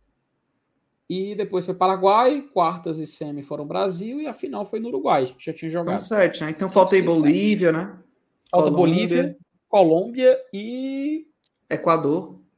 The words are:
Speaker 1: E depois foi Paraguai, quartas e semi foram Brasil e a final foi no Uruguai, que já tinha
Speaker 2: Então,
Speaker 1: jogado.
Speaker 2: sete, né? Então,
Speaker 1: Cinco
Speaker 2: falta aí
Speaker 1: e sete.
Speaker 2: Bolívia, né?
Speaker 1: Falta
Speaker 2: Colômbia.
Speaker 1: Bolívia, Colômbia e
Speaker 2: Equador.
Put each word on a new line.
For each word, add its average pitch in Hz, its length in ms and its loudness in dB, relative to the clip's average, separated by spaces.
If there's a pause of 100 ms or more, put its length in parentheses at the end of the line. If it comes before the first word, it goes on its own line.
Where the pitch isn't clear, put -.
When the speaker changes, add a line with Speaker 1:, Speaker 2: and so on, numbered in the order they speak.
(1080)
Speaker 1:
E 190 280 -6
depois 185 300 -4
foi 180 100 -6
Paraguai, 196 640 2 (120)
quartas 170 440 -2
e 156 80 -8
semi 147 380 -12
foram 147 240 -10
Brasil 190 540 -4
e 311 60 -10
a 226 60 -10
final 214 320 -10
foi 220 140 -8
no 233 80 -8
Uruguai, 170 400 -2
que - 180 -20
já 160 80 -10
tinha 160 160 -12
Speaker 2:
Então, 170 140 -6
Speaker 1:
jogado. 175 160 -4
Speaker 2:
sete, 185 440 0
né? 156 60 -6
Então, 175 200 -6
Speaker 1:
Cinco - 20 -10
Speaker 2:
falta 190 240 4
aí 185 80 6
Speaker 1:
e 170 40 0
sete. 165 140 4
Speaker 2:
Bolívia, 175 500 2
né? 175 280 -8 (500)
Speaker 1:
Falta 156 220 4
Speaker 2:
Colômbia. 147 60 2
Speaker 1:
Bolívia, 170 600 2 (320)
Colômbia 226 720 4 (120)
e 269 760 -8 (420)
Speaker 2:
Equador. 160 720 -2 (180)